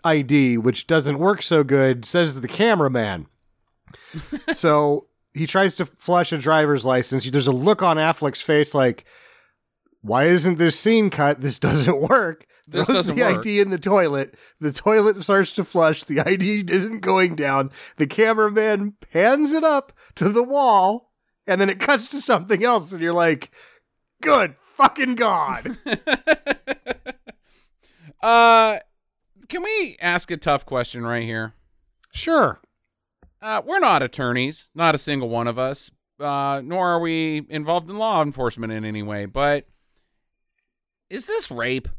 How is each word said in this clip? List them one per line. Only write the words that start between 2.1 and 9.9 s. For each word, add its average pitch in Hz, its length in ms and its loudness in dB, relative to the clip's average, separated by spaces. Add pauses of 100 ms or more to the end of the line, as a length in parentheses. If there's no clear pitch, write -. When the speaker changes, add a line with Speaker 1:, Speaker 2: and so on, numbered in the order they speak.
Speaker 1:
the 123 80 -8
cameraman. 127 840 0
Speaker 2:
<laughs> - 1200 -14
Speaker 1:
So 147 540 2 (260)
he 151 140 -4
tries 190 280 0
to 175 100 -4
flush 175 460 -2
a 165 60 -4
driver's 147 480 2
license. 127 440 0
There's 131 180 0
a 139 40 2
look 151 300 2
on 170 160 2
Affleck's 156 440 -2
face 151 340 2
like, 131 300 2 (960)